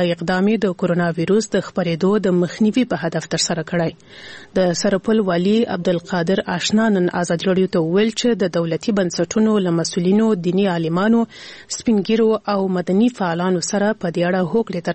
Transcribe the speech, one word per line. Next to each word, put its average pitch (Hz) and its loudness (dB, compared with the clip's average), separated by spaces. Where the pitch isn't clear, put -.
اقدام 185 0
یې 220 2
د 190 0
کرونا 170 2
ویروس 190 0
د 185 0
خپرېدو 170 -2
د 185 2
مخنیوي 214 2
په 165 -4
هدف 160 -4
ترسره 160 -2
کړی. 170 0
د 180 2
سرپل 214 0
والي 180 2
عبدالقادر 175 -2
آشنا 214 0
نن 180 2
ازادي 175 -2
راډیو 185 2
ته 170 2
وویل 185 2
چې 220 0
د 180 0
دولتي 170 -2
بنسټونو 190 0
له 170 0
مسؤلینو، 190 2
دیني 185 2
عالمانو، 185 2
سپین 214 2
ږیرو 220 2
او 190 0
مدني 196 2
فعالانو 175 0
سره 202 0
په 190 -6
دې 170 -2
اړه 185 0
هوکړې 202 -2
ته 170 -4